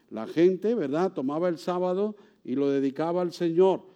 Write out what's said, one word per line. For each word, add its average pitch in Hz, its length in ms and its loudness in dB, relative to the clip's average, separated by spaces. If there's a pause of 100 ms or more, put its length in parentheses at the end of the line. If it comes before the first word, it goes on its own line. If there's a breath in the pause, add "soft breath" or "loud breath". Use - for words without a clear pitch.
(100)
la 110 160 -8
gente, 180 480 2
¿verdad?, 170 380 -2
tomaba 151 360 -2
el 165 100 -4
sábado 185 580 -2 (260 soft breath)
y 123 140 -4
lo 139 120 2
dedicaba 139 540 0
al 175 100 -2
Señor. 175 500 2 (140 soft breath)